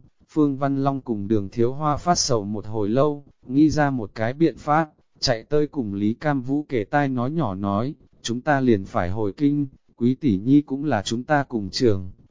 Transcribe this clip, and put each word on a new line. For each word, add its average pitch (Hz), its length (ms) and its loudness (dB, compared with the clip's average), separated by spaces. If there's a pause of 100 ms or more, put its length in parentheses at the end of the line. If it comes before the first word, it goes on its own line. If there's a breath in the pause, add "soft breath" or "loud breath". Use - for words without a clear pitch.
(300)
Phương 147 280 2
Văn 139 260 0
Long 139 180 0
cùng 104 260 -4
Đường 101 220 0
Thiếu 117 240 0
Hoa 147 240 -2
phát 175 180 0
sầu 113 300 0
một 101 200 -6
hồi 107 240 -2
lâu, 143 360 2 (220)
nghĩ 143 220 4
ra 147 200 2
một 120 260 -4
cái 113 180 -2
biện 147 240 0
pháp, 151 320 0 (300)
chạy 113 240 0
tới 151 240 0
cùng 110 260 -4
Lý 104 200 0
Cam 139 280 -2
Vũ 139 280 -4
kể 117 140 -2
tai 143 260 0
nói 127 220 -2
nhỏ 135 240 -2
nói, 101 400 -2 (260)
"Chúng 117 200 -6
ta 143 180 2
liền 113 260 2
phải 92 240 -2
hồi 104 280 -2
kinh, 143 300 0 (280)
Quý 123 200 0
Tỷ 113 220 0
Nhi 131 240 4
cũng 139 240 -6
là 117 160 0
chúng 117 220 -4
ta 147 200 2
cùng 107 260 -6
trường, 101 420 0 (200)